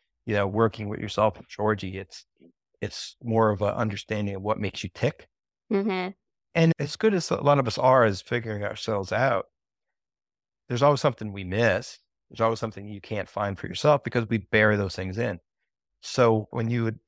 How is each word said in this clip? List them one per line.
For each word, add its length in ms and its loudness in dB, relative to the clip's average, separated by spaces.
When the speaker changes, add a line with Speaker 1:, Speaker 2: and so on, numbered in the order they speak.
Speaker 1:
You 80 -2
know, 120 2
working 420 0
with 120 -6
yourself 380 0
and 100 -20
Georgie, 480 -2
it's, 300 -14
it's 400 -10
more 280 4
of 120 0
an 100 0
understanding 600 -4
of 80 -10
what 160 -2
makes 260 -6
you 80 -8
tick. 360 -4
Speaker 2:
Mm-hmm. 380 -2
Speaker 1:
And 240 6
as 180 -6
good 180 2
as 160 -2
a 60 0
lot 220 4
of 80 2
us 120 -4
are 260 6
as 160 2
figuring 440 -6
ourselves 480 -4
out, 340 0
there's 140 -2
always 180 4
something 320 -2
we 120 -10
miss. 540 0
There's 140 -4
always 160 2
something 280 -8
you 140 -12
can't 300 -8
find 280 -4
for 80 -6
yourself 380 2
because 240 -2
we 100 0
bury 380 4
those 200 -2
things 200 -6
in. 240 -4
So 480 4
when 200 -4
you 140 0
would 240 -4